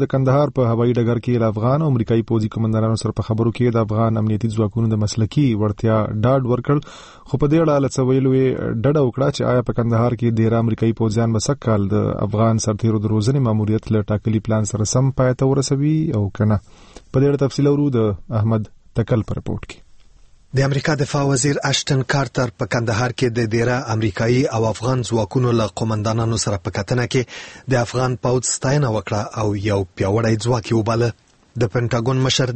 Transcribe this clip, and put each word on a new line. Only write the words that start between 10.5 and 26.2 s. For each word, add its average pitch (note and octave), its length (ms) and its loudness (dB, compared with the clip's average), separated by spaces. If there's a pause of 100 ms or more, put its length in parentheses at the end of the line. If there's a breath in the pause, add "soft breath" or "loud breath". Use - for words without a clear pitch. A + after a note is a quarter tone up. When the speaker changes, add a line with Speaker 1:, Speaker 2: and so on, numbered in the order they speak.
Speaker 1:
امریکایي A2+ 400 0
پوځیان A2+ 320 2
به G#2+ 120 -2
سږ C#3+ 100 0 (120)
کال G2+ 240 2
د G#2 160 2 (220)
افغان A2 380 2
سرتیرو G#2+ 340 0
د G#2+ 120 0
روزنې B2 360 2
ماموریت G#2+ 420 0
له G#2+ 160 0
ټاکلي G#2+ 400 -2
پلان A2 240 -2
سره G#2 240 -2
سم C3+ 240 0
پای B2+ 180 2
ته C3+ 140 2
ورسوي C#3 440 0 (200)
او G#2 80 0 (100)
که G#2+ 160 2
نه. G#2+ 60 2 (540 loud breath)
په - 80 0
دې C#3 100 4
اړه C#3+ 180 2
تفصیل C#3+ 260 2
اورو C#3+ 240 0
د G#2+ 160 2 (280)
احمد A2 340 -2 (240)
تکل A2 320 0
په - 100 -8
رپورټ - 300 -8
کې. - 80 -20 (760)
Speaker 2:
د C3 80 4
امریکا C#3 320 0
دفاع C#3+ 300 -2
وزیر C#3+ 320 0 (100)
اشټن C3+ 320 0 (120)
کارټر C3 460 -2
په B2+ 140 -4
کندهار A#2+ 460 -2
کې C3 80 2 (100)
د A#2 160 0
دیره A#2+ 240 0 (180)
امریکایي A2+ 480 0 (140)
او A2 100 0
افغان B2 420 -2
ځواکونو A#2 520 0
له A2 40 0 (160)
قومندانانو A2 640 -2